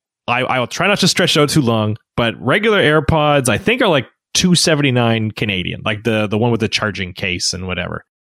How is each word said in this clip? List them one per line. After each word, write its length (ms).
I, 140
I 180
will 80
try 200
not 120
to 80
stretch 300
it 40
out 80
too 120
long, 360
but 260
regular 400
AirPods, 680
I 100
think, 220
are, 80
like, 180
two 220
seventy-nine 760
Canadian, 540
like, 180
the, 220
the 120
one 140
with 100
the 80
charging 440
case 400
and 140
whatever. 380